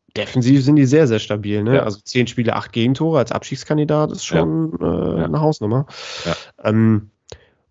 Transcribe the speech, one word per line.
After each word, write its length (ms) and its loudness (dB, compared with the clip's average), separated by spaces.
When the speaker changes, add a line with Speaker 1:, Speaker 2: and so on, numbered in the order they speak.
Speaker 1:
defensiv 480 2
sind 140 4
die 80 6
sehr, 220 4
sehr 120 0
stabil, 440 -4
ne? 140 2
Speaker 2:
Ja. 60 2
Speaker 1:
Also 160 -6
zehn 280 -2
Spiele, 280 -2
acht 160 -8
Gegentore 480 0
als 140 0
Abstiegskandidat 800 -2
ist 180 -12
Speaker 2:
Ja. 80 0
Speaker 1:
schon, 420 -2
äh, 400 -2
Speaker 2:
Ja. 60 0
Speaker 1:
eine 160 -2
Hausnummer. 460 0
Speaker 2:
Ja. 100 -4
Speaker 1:
Ähm, 460 2